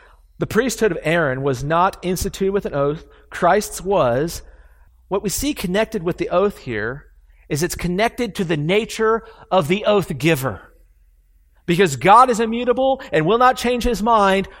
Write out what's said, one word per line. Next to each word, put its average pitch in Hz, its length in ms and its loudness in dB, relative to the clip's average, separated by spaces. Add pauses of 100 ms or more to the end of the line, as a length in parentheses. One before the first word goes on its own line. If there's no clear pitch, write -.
(380)
The 170 80 -2
priesthood 220 440 0
of 165 120 -4
Aaron 151 400 0
was 135 200 -2
not 170 420 0
instituted 190 480 -4
with 196 140 -2
an 185 80 -8
oath. 143 300 -2 (260)
Christ's - 500 0
was. 165 640 0 (680)
What 190 140 -4
we 208 60 -4
see 285 260 -2
connected 208 480 -4
with 165 160 -4
the 156 120 -4
oath 202 280 0
here 120 480 -8 (420)
is 147 140 -4
it's 175 140 -4
connected 202 580 -2
to 202 100 -4
the 165 120 -2
nature 220 680 0 (280)
of 180 160 2
the 196 160 0
oath 202 340 0
giver. 131 540 -2 (920)
Because 170 320 2
God 208 340 8
is 220 100 -2
immutable 247 600 0 (120)
and 156 120 2
will 208 140 2
not 254 180 4
change 240 280 -2
his 220 180 -2
mind, 202 460 2 (120)